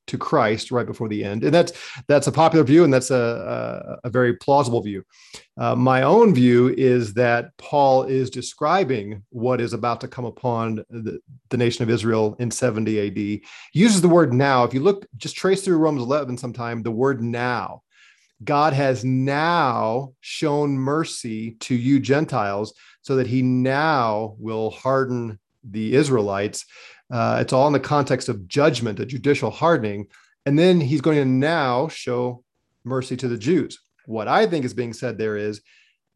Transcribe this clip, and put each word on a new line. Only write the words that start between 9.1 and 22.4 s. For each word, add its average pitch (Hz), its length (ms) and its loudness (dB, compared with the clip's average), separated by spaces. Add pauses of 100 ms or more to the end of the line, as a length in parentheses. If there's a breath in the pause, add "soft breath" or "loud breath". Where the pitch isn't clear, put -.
what 123 320 -2
is 113 120 -4
about 117 280 -4
to 127 60 -12
come 123 180 -10
upon 113 640 -4
the, 107 300 -10 (300)
the 123 80 -2
nation 120 260 0
of 113 60 -2
Israel 110 500 0
in 120 120 -4
seventy 110 480 -2
A 104 100 -2
D. 104 340 -6 (300 loud breath)
He 143 60 -2
uses 202 220 6
the 175 80 6
word 160 240 6
now. 131 300 4
If 120 100 0
you 131 80 -2
look, 196 260 0 (100)
just - 180 -10
trace 190 280 0
through 180 140 2
Romans 151 280 2
eleven 127 320 -2
sometime, 117 460 -8
the 117 80 -4
word 120 320 0
now. 117 580 -4 (600 soft breath)
God 147 300 2
has 135 300 0
now 131 1160 0
shown 147 560 -2
mercy 131 840 -4
to - 120 -4
you 127 260 2
Gentiles 107 760 -2 (260 soft breath)